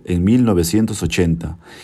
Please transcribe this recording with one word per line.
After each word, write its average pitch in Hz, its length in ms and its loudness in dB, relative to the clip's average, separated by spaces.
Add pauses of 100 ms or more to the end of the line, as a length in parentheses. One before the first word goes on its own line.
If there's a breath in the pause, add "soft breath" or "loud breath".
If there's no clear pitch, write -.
en 87 180 -2
mil 120 220 4
novecientos 104 580 0
ochenta 82 540 -2 (280 loud breath)